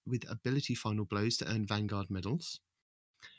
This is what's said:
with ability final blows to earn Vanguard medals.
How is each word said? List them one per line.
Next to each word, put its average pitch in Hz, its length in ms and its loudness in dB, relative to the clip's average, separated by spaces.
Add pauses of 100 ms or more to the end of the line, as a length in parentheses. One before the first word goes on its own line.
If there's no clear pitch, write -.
with 120 240 -2
ability 123 460 0
final 107 300 0
blows 107 320 2
to - 120 -2
earn 110 160 2
Vanguard 104 460 0
medals. 98 480 -2 (800)